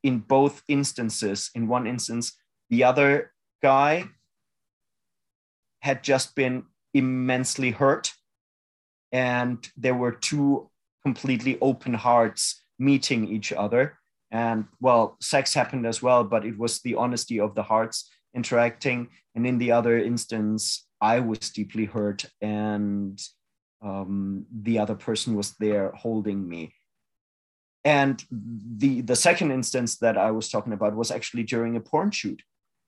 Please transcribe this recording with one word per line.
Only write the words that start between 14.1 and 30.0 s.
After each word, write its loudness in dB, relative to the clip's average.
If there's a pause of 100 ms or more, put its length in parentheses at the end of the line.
And, -2 (140)
well, 4
sex 0
happened 0
as -2
well, 6
but -2
it -8
was -4
the -4
honesty -2
of 0
the -4
hearts 0 (240)
interacting. 0 (260)
And 0
in 0
the 2
other 4
instance, -4 (120)
I 4
was -2 (140)
deeply -4
hurt, -4 (160)
and, -4 (640)
um, -6
the -2
other -2
person -4
was -4
there 0
holding -6
me. -12 (1120)
And 4
the, -2
the 0
second 2
instance -2
that 2